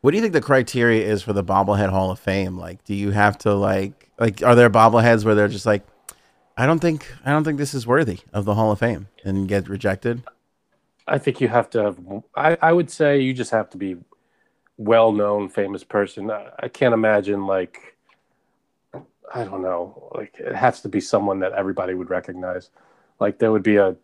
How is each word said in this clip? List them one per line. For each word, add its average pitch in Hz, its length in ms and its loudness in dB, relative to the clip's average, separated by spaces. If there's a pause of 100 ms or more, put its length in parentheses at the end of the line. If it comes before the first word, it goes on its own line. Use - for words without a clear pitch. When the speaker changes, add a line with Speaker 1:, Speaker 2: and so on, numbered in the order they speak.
Speaker 1:
What 139 100 4
do 175 60 0
you 226 60 0
think 214 100 -2
the 151 80 2
criteria 120 640 2
is 104 160 -2
for 107 100 -6
the 98 120 0
Bobblehead 98 460 0
Hall 95 200 0
of 92 80 -8
Fame? 95 400 -4
Like, 87 260 -14
do 101 100 -8
you 101 180 -2
have 104 260 2
to, 104 160 0
like, 98 640 -2
like, 113 240 -2
are 120 140 6
there 120 140 8
bobbleheads 113 540 4
where 110 100 4
they're 104 140 4
just 98 180 -6
like, 104 160 0 (760)
"I 123 100 0
don't 160 140 2
think, 160 320 -4 (120)
I 135 60 -2
don't 151 140 2
think 151 140 -4
this 143 160 -6
is 120 120 -8
worthy 120 340 0 (120)
of 101 140 -4
the 104 80 0
Hall 110 180 2
of 101 60 -2
Fame," 104 280 -4 (180)
and 98 220 -2
get 98 220 -2
rejected? 104 540 -4 (880)
Speaker 2:
I 143 80 0
think 135 220 -4
you 120 80 0
have 117 220 0
to 113 120 -2
have, 101 160 -2 (380)
I, 160 260 2
I 160 100 4
would 175 180 2
say 143 300 2
you 131 140 0
just 123 160 -6
have 110 200 0
to - 60 -18
be 92 200 -8 (800)
well-known, 104 720 2
famous 98 340 -6
person. 104 480 -4
I, 104 200 -10 (100)
I 127 80 -8
can't 123 260 0
imagine, 104 520 0
like, 95 500 -6 (1400)
I 120 100 -8
don't 95 180 -12
know, 92 520 -8
like, - 240 -14
it - 160 -8
has 127 280 -2
to 104 60 -12
be 98 120 -4
someone 98 400 -2
that 92 120 -4
everybody 95 420 -4
would 90 160 -10
recognize. 90 600 -8 (480)
Like, 101 220 -2
there 113 120 2
would 101 120 0
be 107 120 4
a 95 260 2